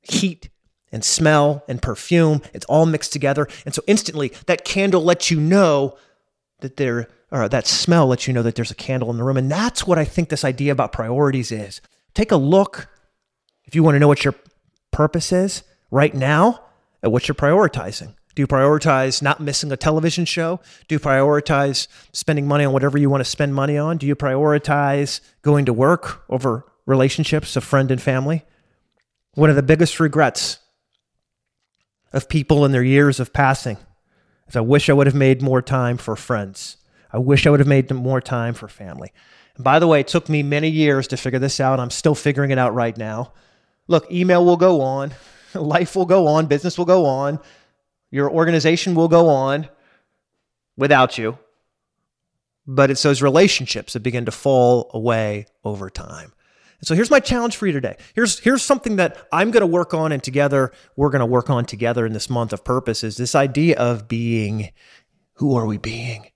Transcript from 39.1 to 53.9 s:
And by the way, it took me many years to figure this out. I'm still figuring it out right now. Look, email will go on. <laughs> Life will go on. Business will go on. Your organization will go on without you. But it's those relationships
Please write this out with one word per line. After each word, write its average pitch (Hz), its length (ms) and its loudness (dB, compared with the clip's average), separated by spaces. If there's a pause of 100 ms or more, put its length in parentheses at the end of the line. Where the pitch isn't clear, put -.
And 127 80 -16
by 135 140 4
the 170 80 4
way, 156 140 4
it 135 80 -4
took - 200 -2
me 151 140 0
many 147 260 -2
years 147 400 2
to 135 100 -8
figure 131 200 -4
this 135 220 -4
out. 131 180 0
I'm 120 120 -6
still - 240 0
figuring 139 360 -2
it 131 80 0
out 123 160 0
right 117 220 -2
now. 110 360 -10 (540)
Look, 165 240 0
email 180 340 2
will 175 120 6
go 175 240 4
on. 135 320 -4 (220)
<laughs> - 200 -20
Life 160 400 -2
will 185 120 0
go 180 200 4
on. 156 200 2
Business 147 320 -2
will 175 80 -2
go 180 180 4
on. 139 340 -2 (720)
Your 143 200 -2
organization 165 640 2
will 165 140 4
go 170 200 6
on 139 400 0 (1080)
without 135 420 2
you. 117 200 -6 (1300)
But 135 240 2
it's 135 120 -2
those 139 180 2
relationships 143 720 0